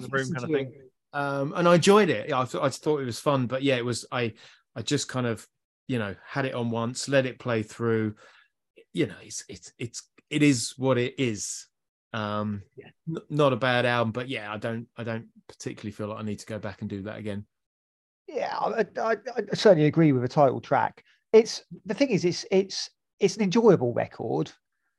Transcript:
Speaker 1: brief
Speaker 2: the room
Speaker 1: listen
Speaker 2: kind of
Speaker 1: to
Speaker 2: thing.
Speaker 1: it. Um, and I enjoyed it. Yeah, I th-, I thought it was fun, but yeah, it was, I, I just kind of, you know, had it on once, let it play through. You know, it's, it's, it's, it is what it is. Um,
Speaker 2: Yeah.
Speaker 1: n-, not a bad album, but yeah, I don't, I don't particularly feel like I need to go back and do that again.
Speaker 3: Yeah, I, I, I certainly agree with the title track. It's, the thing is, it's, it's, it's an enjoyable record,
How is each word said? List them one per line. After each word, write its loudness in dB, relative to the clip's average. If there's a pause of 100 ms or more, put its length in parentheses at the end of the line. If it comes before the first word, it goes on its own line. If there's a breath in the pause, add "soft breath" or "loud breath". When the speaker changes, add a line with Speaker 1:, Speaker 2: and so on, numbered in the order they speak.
Speaker 1:
brief -10
Speaker 2:
the -2
room 2
Speaker 1:
listen -4
Speaker 2:
kind -6
of -4
Speaker 1:
to 2
Speaker 2:
thing. -2
Speaker 1:
it. -14
Um, -2
and 4
I 8
enjoyed 6
it. -2
Yeah, 0
I 2
th-, -6
I 2
thought -2
it -4
was -6
fun, 0
but -4
yeah, 2
it -2
was, -4
I, -2 (420 soft breath)
I -10
just -2
kind -4
of, -4 (420)
you -2
know, -4 (100)
had -4
it -4
on -4
once, -4
let 4
it -8
play -2
through. -2 (760 soft breath)
You 0
know, -10
it's, -14
it's, -18
it's, -10 (280)
it 2
is 4
what 2
it -2
is. -4 (460)
Um, -4 (140)
Speaker 2:
Yeah. -20 (180)
Speaker 1:
n-, -8
not 2
a -2
bad 2
album, 2
but -8
yeah, -8
I -8
don't, -6 (100)
I -10
don't -8 (220)
particularly -12
feel -10
like -10
I -10
need -8
to -18
go -10
back -10
and -8
do -8
that -10
again. -8 (840)
Speaker 3:
Yeah, -6
I, -2 (160)
I, -2 (200)
I -6
certainly 6
agree 4
with 2
the -2
title 4
track. -2 (300)
It's, 4 (200)
the -4
thing 2
is, 2
it's, -2
it's, 0 (300)
it's 2
an 0
enjoyable 6
record, -4 (480)